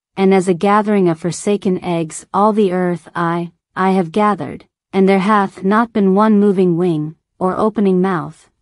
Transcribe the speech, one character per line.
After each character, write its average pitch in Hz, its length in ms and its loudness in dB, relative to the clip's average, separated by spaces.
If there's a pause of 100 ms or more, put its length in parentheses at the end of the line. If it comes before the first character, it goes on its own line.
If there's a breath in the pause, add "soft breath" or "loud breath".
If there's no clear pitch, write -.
(160)
and 190 180 2
as 190 160 2
a 180 60 0
gathering 202 520 0
of 160 160 -2
forsaken 190 580 -4
eggs 165 500 -6
all 202 200 2
the 208 220 0
earth 180 400 -4
I, 170 380 -4 (220)
I 185 200 0
have 180 180 0
gathered, 196 520 -2 (280)
and 190 160 2
there 196 120 2
hath 196 440 0
not 214 300 0
been 196 220 2
one 214 240 4
moving 185 380 2
wing, 156 360 -2 (240)
or 185 180 -2
opening 202 460 0
mouth, 160 480 -6 (120)